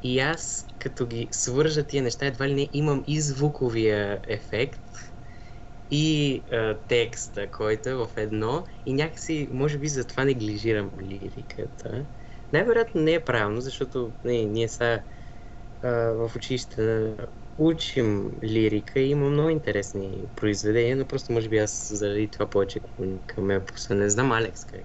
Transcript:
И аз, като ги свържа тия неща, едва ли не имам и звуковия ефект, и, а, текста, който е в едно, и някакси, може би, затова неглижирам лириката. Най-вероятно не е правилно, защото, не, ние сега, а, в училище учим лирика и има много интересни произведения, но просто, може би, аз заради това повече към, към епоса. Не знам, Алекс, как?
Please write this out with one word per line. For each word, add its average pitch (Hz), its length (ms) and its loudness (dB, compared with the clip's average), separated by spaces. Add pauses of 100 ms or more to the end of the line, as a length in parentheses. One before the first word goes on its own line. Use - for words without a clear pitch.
И 127 160 2
аз, 156 480 -2 (120)
като 127 260 -2
ги 117 260 -4
свържа 151 520 2
тия 139 200 0
неща, 123 220 0
едва 135 220 0
ли 139 60 2
не 139 200 2
имам 147 340 2
и 151 140 2
звуковия 113 1040 2
ефект, 110 540 -2 (1080)
и, 147 500 4 (100)
а, 110 220 2
текста, 110 760 0
който 107 420 0
е 131 60 0
в 120 120 -2 (100)
едно, 110 460 0 (220)
и 131 80 -2
някакси, 151 580 -2
може 143 260 0
би, 143 100 -2
затова 131 380 -2
неглижирам 107 680 2 (100)
лириката. 98 1040 -8 (480)
Най-вероятно 226 480 4
не 156 120 6
е 170 60 4
правилно, 113 420 0
защото, 127 500 -4 (120)
не, 120 220 2
ние 110 220 2
сега, 117 340 2 (840)
а, 123 80 2
в 113 440 2
училище 110 760 0 (440)
учим 117 720 2 (120)
лирика 110 560 2
и 135 100 4
има 143 200 4
много 147 200 4
интересни 101 760 -2 (120)
произведения, 107 600 4
но 135 100 0
просто, 131 260 -4
може 113 180 2
би, 110 80 4
аз - 360 0
заради 104 340 0
това 104 220 -2
повече 98 300 2
към, 95 460 -6
към 98 260 0
епоса. 98 440 -2
Не 101 140 4
знам, 123 220 4
Алекс, 113 340 0
как? 98 200 -10